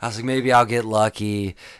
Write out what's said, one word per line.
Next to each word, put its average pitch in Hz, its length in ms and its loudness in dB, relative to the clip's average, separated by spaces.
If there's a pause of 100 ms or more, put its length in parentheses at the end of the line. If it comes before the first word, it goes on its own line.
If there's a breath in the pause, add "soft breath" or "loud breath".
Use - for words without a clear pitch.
I 117 60 -4
was 110 100 -8
like, 117 80 -8
"Maybe 131 260 0
I'll 120 140 6
get 117 200 -2
lucky, 104 720 -2 (240 loud breath)